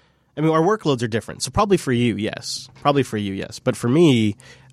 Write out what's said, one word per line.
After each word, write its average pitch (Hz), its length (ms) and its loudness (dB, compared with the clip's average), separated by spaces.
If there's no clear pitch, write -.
I 147 60 -6
mean, 160 100 2
our 160 80 4
workloads 165 420 2
are 120 60 -2
different. 104 340 -4
So - 100 -6
probably 202 260 2
for 131 160 -2
you, 120 240 0
yes. - 500 -8
Probably 143 220 2
for - 120 -8
you, 101 160 -4
yes. - 280 -10
But 123 180 -2
for 120 100 -4
me, 123 480 4